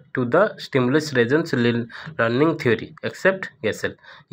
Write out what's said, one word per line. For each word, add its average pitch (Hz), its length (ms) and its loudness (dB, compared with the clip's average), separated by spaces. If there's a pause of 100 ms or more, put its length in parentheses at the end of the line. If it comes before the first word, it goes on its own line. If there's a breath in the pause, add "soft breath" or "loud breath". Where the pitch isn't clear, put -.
(180)
to 127 60 0 (100)
the 185 100 4 (220)
stimulus 139 520 0
response 139 340 2 (120)
le-, 117 200 0 (360 loud breath)
learning 131 420 2
theory 110 260 0 (220)
except 190 400 0 (140)
गेसेल, 98 320 -4 (360 loud breath)